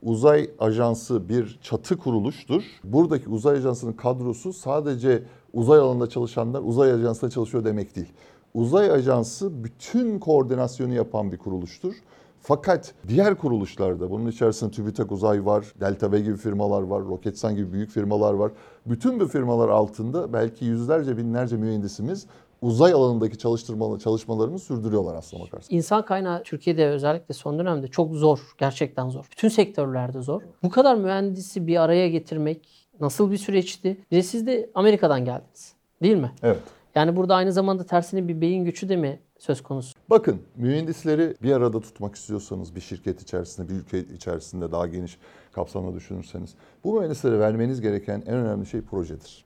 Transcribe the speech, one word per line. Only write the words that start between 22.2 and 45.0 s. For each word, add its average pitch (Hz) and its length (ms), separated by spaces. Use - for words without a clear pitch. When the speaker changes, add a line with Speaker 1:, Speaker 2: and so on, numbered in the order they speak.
Speaker 1:
uzay 123 300
alanındaki 117 460
çalıştırma-, 110 600
çalışmalarını 113 600
sürdürüyorlar 107 560
aslına 87 280
bakarsanız. - 280
Speaker 2:
İnsan 196 340
kaynağı 185 380
Türkiye'de 160 440
özellikle 147 480
son 147 240
dönemde 160 300
çok 160 260
zor, 151 260
gerçekten 131 500
zor. 131 220
Bütün - 180
sektörlerde 135 720
zor. 147 200
Bu 180 80
kadar 262 260
mühendisi 190 720
bir 170 160
araya 175 260
getirmek 156 800
nasıl 170 300
bir 202 80
süreçti? 190 600
Bir 175 60
de 180 60
siz 226 240
de 240 280
Amerika'dan 190 500
geldiniz, - 480
değil 202 140
mi? 127 160
Speaker 1:
Evet. 113 160
Speaker 2:
Yani 165 220
burada 185 180
aynı 185 180
zamanda 190 320
tersine 175 440
bir 165 120
beyin 180 240
göçü 175 240
de 190 80
mi 147 240
söz - 240
konusu? 131 320
Speaker 1:
Bakın, 208 280
mühendisleri 156 840
bir 131 100
arada 120 280
tutmak 104 340
istiyorsanız 95 600
bir 95 60
şirket 92 420
içerisinde, 87 460
bir 92 60
ülke 92 300
içerisinde 85 580
daha 87 140
geniş 87 320